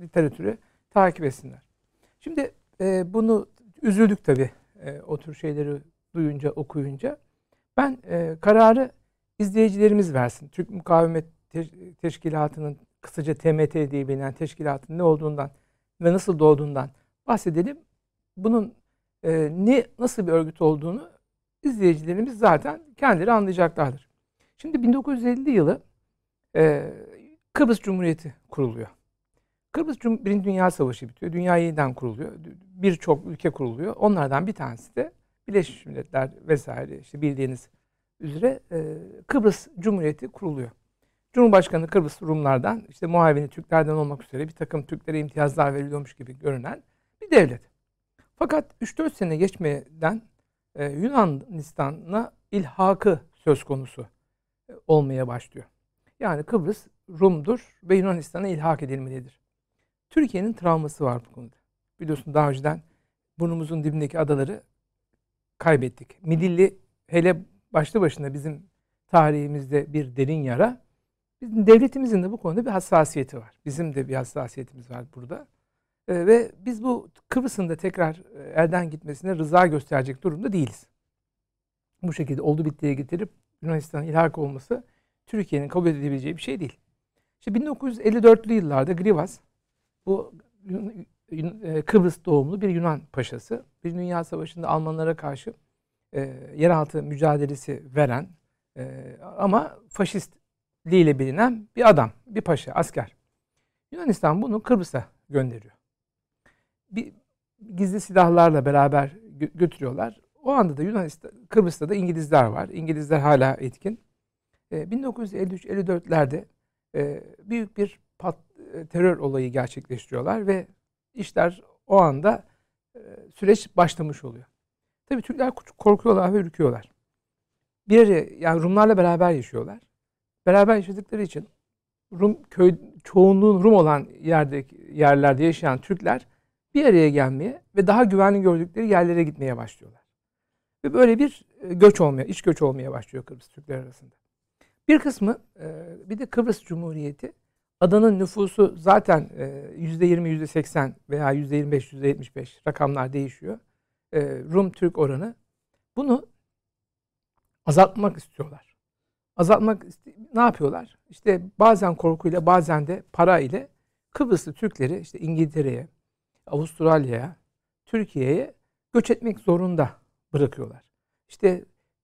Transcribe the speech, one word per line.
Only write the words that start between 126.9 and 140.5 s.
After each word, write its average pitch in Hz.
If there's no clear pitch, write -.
Bir 220
araya, 175
yani 165
Rumlarla 202
beraber 175
yaşıyorlar. 143
Beraber 202
yaşadıkları 202
için 156
Rum 202
köy, 180
çoğunluğun 190
Rum 220
olan 151
yerdeki, 147
yerlerde 143
yaşayan 156
Türkler 185
bir 285
araya 170
gelmeye 143
ve 196
daha 214
güvenli 196
gördükleri 180
yerlere 175
gitmeye 143
başlıyorlar. 113